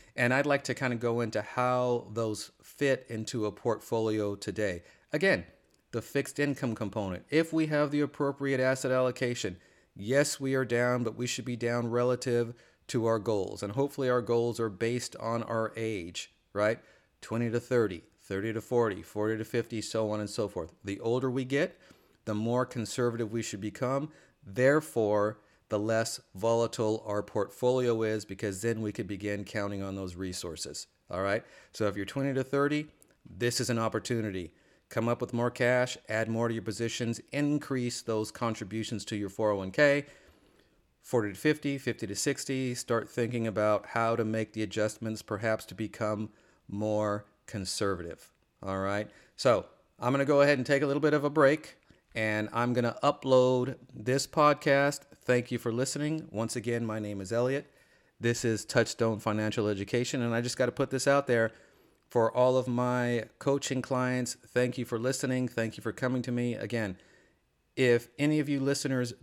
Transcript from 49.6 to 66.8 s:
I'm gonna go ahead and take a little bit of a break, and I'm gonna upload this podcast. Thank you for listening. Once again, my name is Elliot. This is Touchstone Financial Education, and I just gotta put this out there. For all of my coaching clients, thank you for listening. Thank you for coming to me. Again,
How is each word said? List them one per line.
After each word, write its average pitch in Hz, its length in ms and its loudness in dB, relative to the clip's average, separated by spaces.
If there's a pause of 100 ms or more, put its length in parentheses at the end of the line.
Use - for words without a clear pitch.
I'm 123 140 0
gonna 139 100 2
go 143 160 6
ahead 143 160 6
and 127 100 -2
take 143 160 4
a 151 40 2
little 139 160 0
bit 151 100 4
of 147 120 2
a 143 60 0
break, 147 460 4 (380)
and 110 400 0
I'm 120 180 2
gonna 120 300 0
upload 127 720 4 (180)
this 127 320 0
podcast. 143 720 4 (220)
Thank 123 280 2
you 123 80 -2
for 113 140 -2
listening. 147 580 -2
Once 113 260 -4
again, 117 300 -2
my 110 120 -2
name 104 220 -4
is 98 140 -6
Elliot. 127 360 0 (500)
This 117 240 0
is 113 200 2
Touchstone 113 540 2
Financial 107 480 0
Education, 117 560 -2
and 117 100 0
I 113 80 0
just 120 160 -4
gotta 123 140 0
put 135 200 -2
this 135 180 -2
out 139 180 4
there. 113 240 2 (580)
For 113 220 4
all 127 260 4
of 123 120 0
my 120 560 0 (160)
coaching 139 420 0
clients, 127 540 -2 (100)
thank 123 320 0
you 123 60 -2
for 120 120 -4
listening. 127 520 0
Thank 113 280 -4
you - 60 -14
for 117 100 -4
coming 127 300 -2
to 123 80 -4
me. 120 240 0
Again, 107 440 -4 (760)